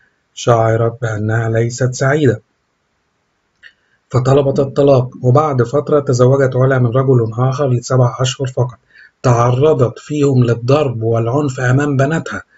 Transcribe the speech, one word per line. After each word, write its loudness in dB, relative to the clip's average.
شعرت 0
بأنها -4
ليست -2
سعيدة، 0
فطلبت 2
الطلاق. 2
وبعد 2
فترة -2
تزوجت 2
علا 2
من 2
رجل 0
آخر -2
لسبع 0
أشهر -4
فقط. -4
تعرضت 2
فيهم 0
للضرب -2
والعنف -2
أمام 0
بناتها، -4